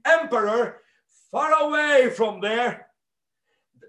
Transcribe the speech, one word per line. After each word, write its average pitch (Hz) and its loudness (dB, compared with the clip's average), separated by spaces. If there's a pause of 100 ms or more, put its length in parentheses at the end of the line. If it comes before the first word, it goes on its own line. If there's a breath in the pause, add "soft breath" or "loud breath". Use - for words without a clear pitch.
emperor 233 0 (500 soft breath)
far 294 -2 (120)
away 294 2
from 202 -4
there 214 -4 (1000)